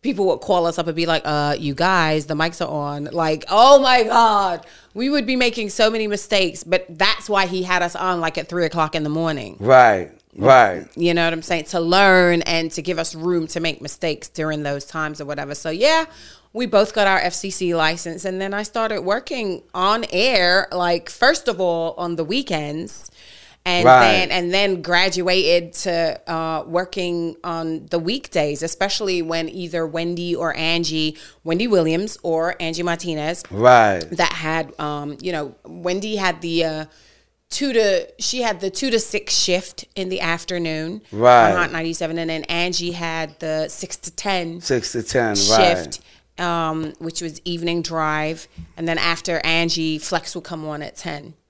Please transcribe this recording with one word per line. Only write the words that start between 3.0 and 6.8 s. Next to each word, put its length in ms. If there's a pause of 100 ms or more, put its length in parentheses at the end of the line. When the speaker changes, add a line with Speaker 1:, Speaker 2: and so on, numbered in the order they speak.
Speaker 1:
Like, 380
oh 300
my 240
God. 640 (280)
We 160
would 160
be 100
making 360
so 180
many 180
mistakes, 560
but 260